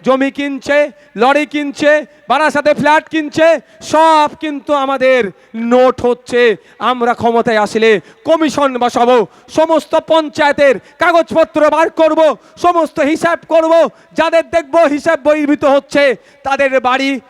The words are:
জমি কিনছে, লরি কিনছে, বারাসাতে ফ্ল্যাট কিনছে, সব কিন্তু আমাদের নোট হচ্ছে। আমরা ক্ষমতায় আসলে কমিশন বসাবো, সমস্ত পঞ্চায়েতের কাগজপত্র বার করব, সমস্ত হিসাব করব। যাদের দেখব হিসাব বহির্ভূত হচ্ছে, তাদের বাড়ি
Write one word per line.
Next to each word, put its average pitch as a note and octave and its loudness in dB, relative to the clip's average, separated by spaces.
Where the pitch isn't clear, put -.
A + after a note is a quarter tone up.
জমি C4 0
কিনছে, C#4+ -4
লরি C#4 0
কিনছে, D4 -2
বারাসাতে C#4+ 0
ফ্ল্যাট D4+ 0
কিনছে, D#4 0
সব D#4 2
কিন্তু D4 -6
আমাদের C4 0
নোট A#3+ 0
হচ্ছে। A#3+ -2
আমরা A#3+ -2
ক্ষমতায় A#3 -2
আসলে G#3+ 0
কমিশন C#4+ 0
বসাবো, A#3+ 0
সমস্ত D#4+ -2
পঞ্চায়েতের D4 0
কাগজপত্র D#4+ 0
বার D#4+ 0
করব, D#4 0
সমস্ত E4+ -2
হিসাব D#4+ -2
করব। D#4+ 2
যাদের E4 0
দেখব D4+ -4
হিসাব D4+ 0
বহির্ভূত D4+ 0
হচ্ছে, C#4 0
তাদের C4+ -2
বাড়ি C4 -2